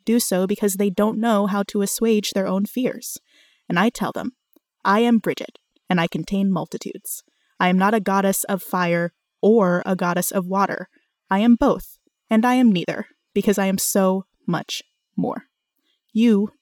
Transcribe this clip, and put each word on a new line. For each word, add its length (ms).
do 160
so 260
because 280
they 160
don't 280
know 280
how 180
to 180
assuage 480
their 160
own 200
fears. 520
And 100
I 120
tell 220
them, 200
"I 160
am 180
Bridget, 400
and 100
I 60
contain 460
multitudes. 720
I 80
am 100
not 160
a 60
goddess 440
of 180
fire 500
or 420
a 120
goddess 340
of 160
water. 420
I 100
am 160
both, 420
and 160
I 80
am 180
neither, 340
because 240
I 80
am 120
so 460
much 360
more. 280
You, 500